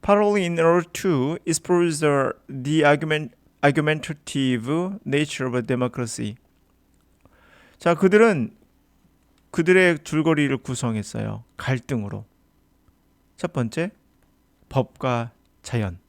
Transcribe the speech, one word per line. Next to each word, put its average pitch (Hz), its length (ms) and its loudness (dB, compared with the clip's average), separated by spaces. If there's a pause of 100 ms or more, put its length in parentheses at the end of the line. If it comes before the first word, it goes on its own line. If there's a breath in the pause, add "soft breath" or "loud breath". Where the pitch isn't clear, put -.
Partly 208 440 2
in 170 120 -2
order 165 300 4
to 151 580 -2
explore 175 460 0
the, 147 440 0 (120)
the 139 380 0
argument, 151 480 2 (280)
argumentative 147 1400 -2
nature 143 420 -2
of 123 220 -2
democracy. 120 680 -4 (1400 soft breath)
자, 170 140 2
그들은 190 580 4 (1040)
그들의 175 460 4
줄거리를 147 540 0
구성했어요. 110 840 -6 (140)
갈등으로. 113 680 -6 (1120)
첫 170 160 -6
번째, 147 360 -4 (800)
법과 123 600 -4 (320)
자연. 101 340 -4 (120)